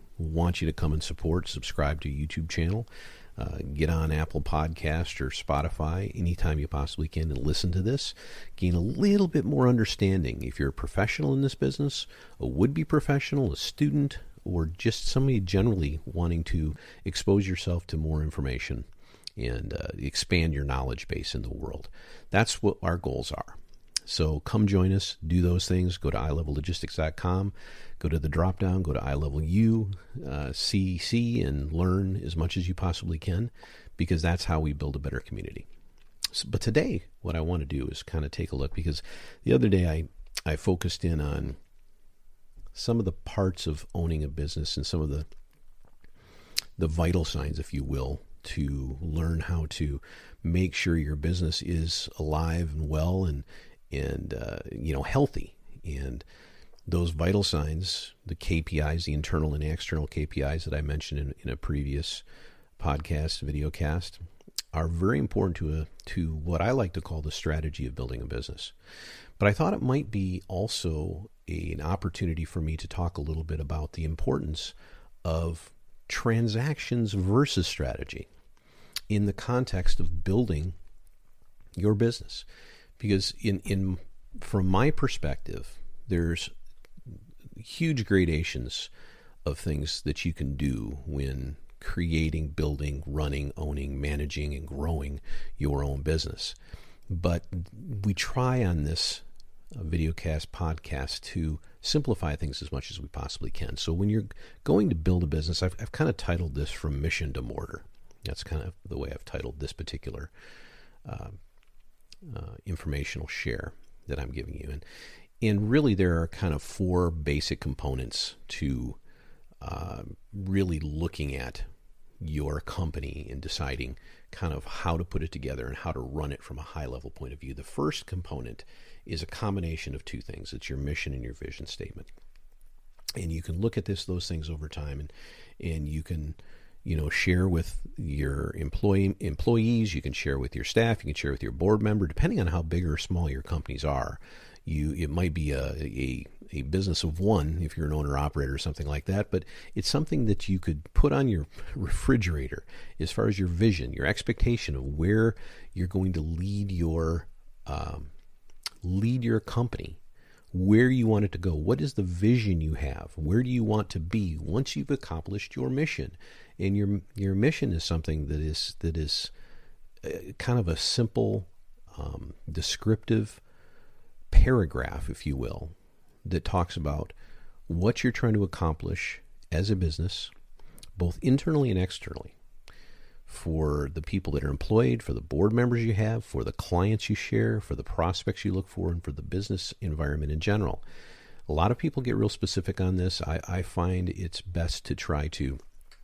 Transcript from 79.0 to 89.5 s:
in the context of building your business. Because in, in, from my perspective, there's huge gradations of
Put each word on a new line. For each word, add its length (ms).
in 200
the 60
context 640
of 240
building 500
your 180
business. 500
Because 440
in, 240
in, 320
from 280
my 220
perspective, 880
there's 420
huge 480
gradations 840
of 140